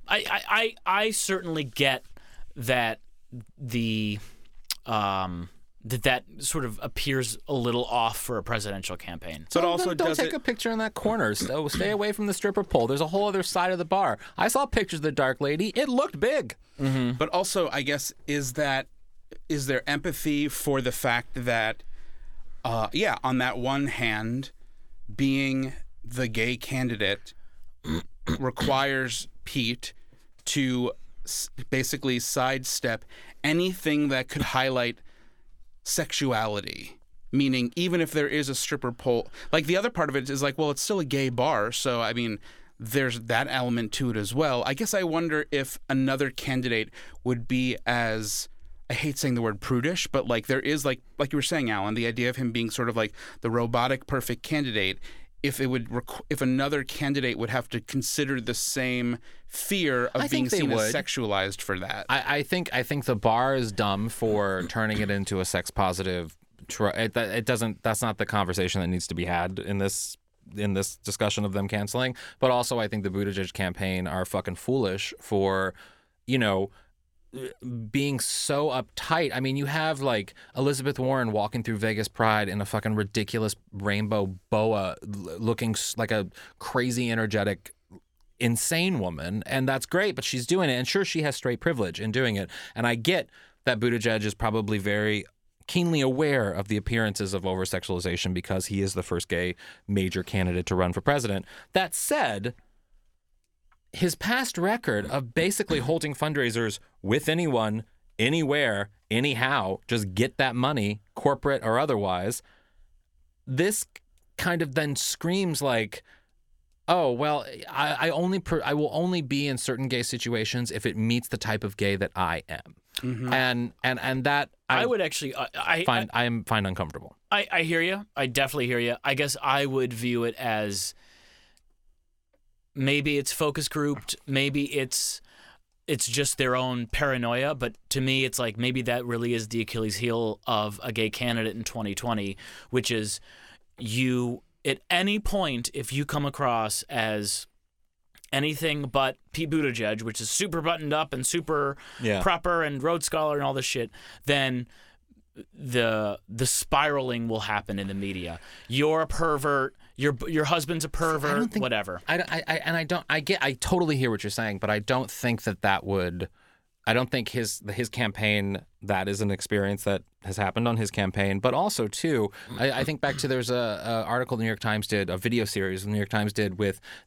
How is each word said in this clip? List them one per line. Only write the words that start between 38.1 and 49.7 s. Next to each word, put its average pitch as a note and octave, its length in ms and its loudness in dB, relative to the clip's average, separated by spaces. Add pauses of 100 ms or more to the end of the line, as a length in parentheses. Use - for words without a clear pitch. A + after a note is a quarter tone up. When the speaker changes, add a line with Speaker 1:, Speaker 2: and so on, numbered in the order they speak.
Speaker 2:
there D3+ 160 2
is D3 200 0
a C#3 60 -2
stripper - 380 -2
pole, A#2+ 360 2 (240)
like, D#3+ 140 2
the E3+ 100 4
other G#3 140 2
part E3+ 180 0
of C3+ 80 0
it C3 140 -2
is C#3 120 -2
like, C#3 160 0
well, D#3 120 2
it's C#3+ 120 -2
still G3+ 180 0
a E3 40 0
gay C3+ 240 0
bar, B2 440 2
so, B2 280 0
I A2+ 120 0
mean, A#2 260 -2 (400)
there's A#2+ 440 0
that A#2 280 2
element A#2+ 420 0
to B2+ 180 0
it A2 60 0
as G#2 180 -2
well. C3+ 320 2
I C3+ 80 2
guess G#3+ 200 -2
I G3 80 2
wonder D#3+ 480 0
if C#3 280 -2 (100)
another C3+ 420 2
candidate B2 600 0 (340)
would A#2+ 240 0
be B2+ 280 2 (100)
as, A2+ 600 0 (400)
I B2 60 0
hate D3 240 -2
saying C3 160 2
the A#2 80 2
word A2 180 0
prudish, C3+ 460 0